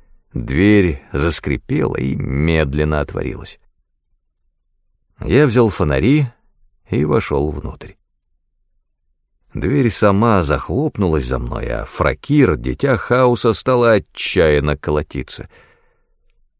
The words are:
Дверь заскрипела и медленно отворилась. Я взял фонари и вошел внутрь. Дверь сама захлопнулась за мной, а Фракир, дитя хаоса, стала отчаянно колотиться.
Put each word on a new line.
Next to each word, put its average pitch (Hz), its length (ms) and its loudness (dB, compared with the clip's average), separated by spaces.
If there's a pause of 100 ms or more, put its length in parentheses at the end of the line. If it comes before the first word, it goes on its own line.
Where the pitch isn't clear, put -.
(340)
Дверь 80 680 2 (100)
заскрипела 76 840 -2
и 67 180 -4
медленно 76 840 0
отворилась. - 580 -10 (1600)
Я 131 220 4
взял 117 240 2
фонари 95 580 2 (600)
и - 160 0
вошел 76 460 -2
внутрь. - 420 -12 (1600)
Дверь 120 340 0
сама 101 520 2
захлопнулась 80 800 -2
за 62 160 -4
мной, 58 280 -8
а 57 180 -6
Фракир, 98 720 2
дитя 64 400 -2
хаоса, 123 560 2
стала 120 400 2
отчаянно 73 800 2
колотиться. 73 720 -6 (1120)